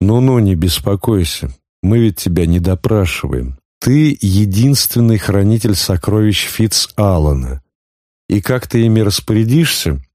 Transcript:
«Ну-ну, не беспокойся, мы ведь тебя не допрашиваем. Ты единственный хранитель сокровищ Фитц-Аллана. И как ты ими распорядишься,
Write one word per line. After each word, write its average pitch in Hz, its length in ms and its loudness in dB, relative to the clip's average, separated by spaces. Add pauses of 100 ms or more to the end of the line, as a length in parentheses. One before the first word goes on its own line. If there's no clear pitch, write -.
«Ну-ну, 123 400 2
не 98 160 2
беспокойся, 90 960 -2 (300)
мы 113 180 2
ведь 110 160 0
тебя 87 280 -2
не 85 140 2
допрашиваем. 85 1000 -2 (220)
Ты 151 400 2
единственный 107 1000 2
хранитель 104 580 0
сокровищ 104 720 0
Фитц-Аллана. 76 1120 -2 (680)
И 104 120 0
как 127 260 -4
ты 117 180 0
ими 110 160 2
распорядишься, 110 1000 0 (140)